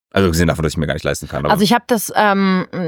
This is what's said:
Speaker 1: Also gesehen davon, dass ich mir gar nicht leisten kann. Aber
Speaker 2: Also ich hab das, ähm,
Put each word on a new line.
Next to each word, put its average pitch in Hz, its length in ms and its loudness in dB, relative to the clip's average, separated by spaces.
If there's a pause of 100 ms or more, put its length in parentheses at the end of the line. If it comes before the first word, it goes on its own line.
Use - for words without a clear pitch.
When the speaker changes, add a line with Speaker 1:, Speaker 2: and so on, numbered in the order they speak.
(120)
Speaker 1:
Also 95 160 4
gesehen 82 180 2
davon, 78 160 0
dass 78 120 -2
ich - 20 -14
mir 78 100 -2
gar 67 80 -2
nicht 76 80 -8
leisten 71 240 -4
kann. 69 180 -6
Aber - 80 2
Speaker 2:
Also 208 120 2
ich 175 80 4
hab 240 160 0
das, 226 260 -2
ähm, 196 540 2 (200)